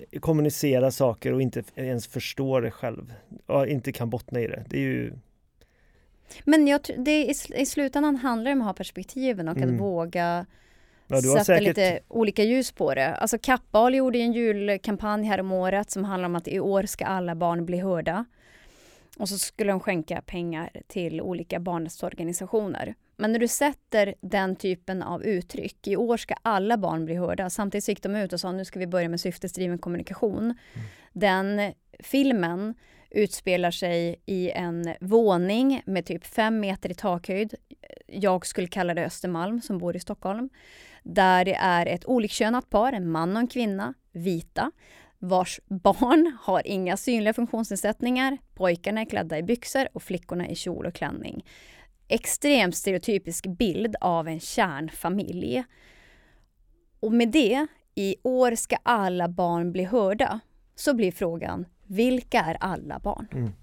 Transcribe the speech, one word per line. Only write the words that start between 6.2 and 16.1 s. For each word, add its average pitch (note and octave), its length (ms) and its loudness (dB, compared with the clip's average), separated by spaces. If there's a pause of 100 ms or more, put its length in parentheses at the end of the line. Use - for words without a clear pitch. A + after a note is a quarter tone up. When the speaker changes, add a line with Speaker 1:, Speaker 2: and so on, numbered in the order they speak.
Speaker 2:
Men D4+ 240 6
jag C#4+ 140 4
tr-, - 220 -8
det D4 80 2
är D4+ 180 4
i C#4+ 40 0
sl-, - 220 -8
i C#4 100 2
slutändan C#4+ 500 0
handlar B3 360 -2
det C#4 40 2
om C4 60 2
att G#3+ 60 0
ha F#3+ 60 -2
perspektiven F#3+ 760 -4
och D#3 100 -2
Speaker 1:
Mm. B2+ 180 2
Speaker 2:
att A#2 60 -2
våga F3 640 -2 (640)
Speaker 1:
Ja, C3+ 100 4
du B2+ 80 4
har C#3 60 6
Speaker 2:
sätta G#3 100 6
Speaker 1:
säkert F3+ 220 6
Speaker 2:
lite F#3 400 4
olika A3 360 2
ljus B3 280 2
på D3 240 0
det. C3+ 200 2
Alltså A3+ 220 -2
Kappahl B3 580 4
gjorde B3+ 240 2
en A#3 140 2
julkampanj G#3 920 0
här F#3+ 120 2
om F#3+ 120 -2
året F#3 400 0
som G3 120 -4
handlar F#3 260 -2